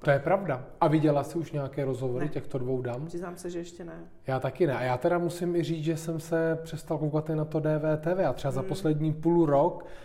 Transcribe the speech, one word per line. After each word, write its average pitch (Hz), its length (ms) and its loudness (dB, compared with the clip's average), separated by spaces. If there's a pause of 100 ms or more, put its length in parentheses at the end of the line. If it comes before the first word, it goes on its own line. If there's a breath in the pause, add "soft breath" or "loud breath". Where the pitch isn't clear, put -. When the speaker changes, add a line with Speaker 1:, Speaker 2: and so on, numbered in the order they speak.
Speaker 1:
To 143 60 2
je 139 80 4
pravda. 160 460 0 (160)
A 170 80 6
viděla 147 360 4
jsi - 140 -6
už 160 140 -6
nějaké 143 320 -4
rozhovory 131 400 -2
Speaker 2:
Ne. 151 60 -2
Speaker 1:
těchto - 280 -4
dvou 127 240 -2
dam? 123 240 -6
Speaker 2:
Přiznám 175 300 -10
se, 175 140 -8
že 175 80 -6
ještě 170 260 -10
ne. 165 240 -14 (180)
Speaker 1:
Já 131 140 0
taky 139 260 2
ne. 139 80 2
A 120 80 -2
já 127 160 0
teda 175 200 2
musím 175 380 0
i 170 60 2
říct, 156 220 -2
že 156 120 0
jsem 160 240 -4
se 165 420 0
přestal - 360 -6
koukat 151 320 0
i 160 60 2
na 151 80 0
to 156 160 -2
D 156 180 2
V 151 180 2
T 156 180 0
V. 190 120 2
A 131 60 2
třeba 135 200 -2
za 127 80 0
Speaker 2:
Hmm. 131 80 -4
Speaker 1:
poslední 156 440 0
půl 165 340 4
rok, 147 380 4 (200 loud breath)